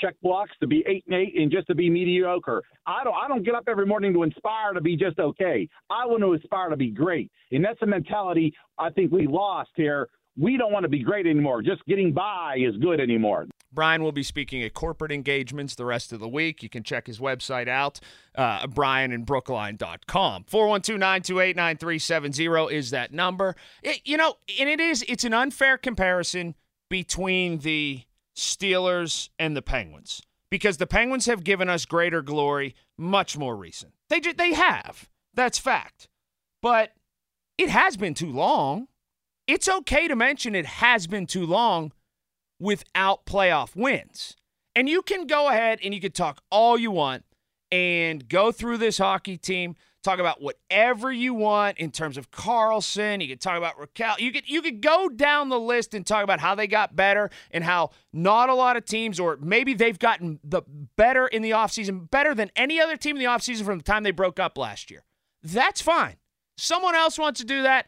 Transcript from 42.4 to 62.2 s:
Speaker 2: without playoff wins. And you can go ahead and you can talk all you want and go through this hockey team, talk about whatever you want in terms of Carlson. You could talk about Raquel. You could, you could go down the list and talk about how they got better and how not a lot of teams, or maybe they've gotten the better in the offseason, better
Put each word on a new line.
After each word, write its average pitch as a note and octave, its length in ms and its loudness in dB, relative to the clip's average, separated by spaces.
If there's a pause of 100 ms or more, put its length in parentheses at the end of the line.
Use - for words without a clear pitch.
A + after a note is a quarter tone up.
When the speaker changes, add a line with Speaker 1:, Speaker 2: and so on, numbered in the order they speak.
Speaker 2:
without F#3+ 640 0
playoff E3+ 500 2
wins. G#3 600 -4 (400)
And B3+ 100 4
you E4 140 2
can F#4+ 260 -4
go D4 220 2
ahead A3+ 340 2
and G3 120 -4
you G3 60 -8
can F3 120 -4
talk D#3 380 -4
all A#3 260 6
you A#3 140 0
want C#3+ 340 -2 (460)
and E3+ 580 0
go G3+ 240 4
through A#3 240 -4
this A3 220 0
hockey F#3+ 400 0
team, F3+ 380 -6 (280)
talk F#3+ 140 0
about E3 240 -2
whatever A3 720 0
you B3 200 -2
want G#3 460 2
in D#3+ 120 -6
terms D3 260 -6
of C#3 140 -14
Carlson. G#3+ 880 0
You D3+ 80 -6
could C3 120 -12
talk F3+ 160 -2
about E3+ 240 -4
Raquel. G#3+ 380 -4
You A#3+ 120 -2
could, C4+ 180 -6
you D4 120 -2
could C#4+ 200 -6
go E4 280 4
down C#4+ 400 2
the B3+ 100 0
list A#3 360 -2
and F#3 120 -8
talk G#3 160 2
about F#3+ 160 2
how E3+ 160 0
they G#3+ 120 -2
got G3+ 280 0
better G3 360 4 (200)
and E3 140 -4
how F3 260 2 (220)
not G#3 360 4
a C4 60 4
lot B3+ 220 4
of A3+ 80 -6
teams, A3 340 -4
or E3 220 0
maybe A#3 340 2
they've G#3+ 240 2
gotten F3 460 0
the D#3 180 -2 (340)
better B3+ 300 6
in A3 160 -2
the A3 80 -2
offseason, G3 600 -2
better C#4+ 240 4